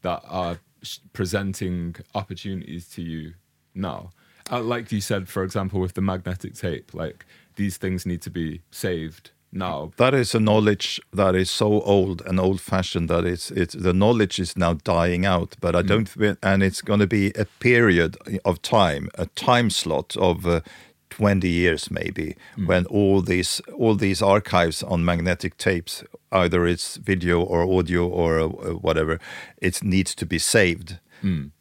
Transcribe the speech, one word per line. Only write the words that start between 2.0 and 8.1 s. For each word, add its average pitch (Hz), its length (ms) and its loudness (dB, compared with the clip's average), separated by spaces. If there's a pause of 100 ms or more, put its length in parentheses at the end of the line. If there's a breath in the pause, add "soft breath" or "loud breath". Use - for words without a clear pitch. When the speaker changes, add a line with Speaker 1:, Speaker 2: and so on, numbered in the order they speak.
Speaker 1:
opportunities 92 800 -10
to 98 60 -10
you 80 320 -10 (420)
now? 90 360 -8 (380 soft breath)
Uh, 123 120 -4
like 117 300 -4
you 104 100 -2
said, 98 260 -4
for 98 160 -6
example, 95 360 -4
with 92 140 -2
the 95 80 -4
magnetic 90 540 -6
tape, - 380 -8
like, - 320 -10 (300 soft breath)
these 101 220 -4
things 92 280 -4
need 87 160 -4